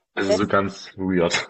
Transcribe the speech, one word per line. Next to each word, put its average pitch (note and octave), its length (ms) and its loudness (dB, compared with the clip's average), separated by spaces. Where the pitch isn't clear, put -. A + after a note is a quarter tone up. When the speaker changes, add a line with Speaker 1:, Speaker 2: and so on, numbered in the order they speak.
Speaker 1:
Das G2+ 120 -2
ist G2+ 100 4
so G2+ 60 2
Speaker 2:
Net- G2 80 -2
Speaker 1:
ganz G2 460 -2
weird. F#2 540 0